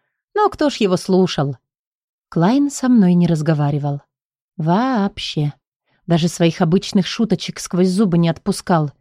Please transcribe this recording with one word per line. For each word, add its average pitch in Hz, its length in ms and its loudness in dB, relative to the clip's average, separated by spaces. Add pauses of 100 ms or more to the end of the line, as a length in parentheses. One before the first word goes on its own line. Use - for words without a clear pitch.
(360)
Но 415 140 2
кто 302 200 -2
ж - 60 -6
его 185 220 0
слушал? 175 580 0 (720)
Клайн 254 420 2
со 262 200 -4
мной 202 240 4
не 175 120 4
разговаривал. 147 760 -2 (560)
Вообще. 196 960 -2 (520)
Даже 165 220 2
своих 170 320 0
обычных 190 480 0
шуточек - 520 -4
сквозь 185 280 0
зубы 185 300 2
не 170 100 2
отпускал. 165 720 -2